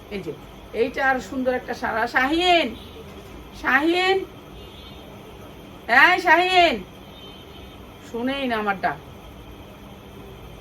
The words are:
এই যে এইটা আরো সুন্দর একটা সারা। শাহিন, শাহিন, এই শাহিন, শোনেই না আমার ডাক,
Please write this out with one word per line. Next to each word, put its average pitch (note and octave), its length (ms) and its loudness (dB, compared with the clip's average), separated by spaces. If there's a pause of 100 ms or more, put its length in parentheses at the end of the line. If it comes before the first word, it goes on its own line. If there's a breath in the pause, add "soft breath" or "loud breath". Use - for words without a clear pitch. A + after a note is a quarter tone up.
(120)
এই G3 100 -6
যে D#3 120 -8 (400)
এইটা C4+ 360 2
আরো B3+ 120 2
সুন্দর B3+ 320 -2
একটা B3+ 200 -4
সারা। A3+ 340 -2
শাহিন, D#4+ 600 4 (920)
শাহিন, F4 560 4 (1700)
এই D#4+ 340 8
শাহিন, F4 540 6 (1400)
শোনেই C4 360 -2
না A3+ 100 0
আমার G3+ 240 0
ডাক, D3+ 160 -2 (1600)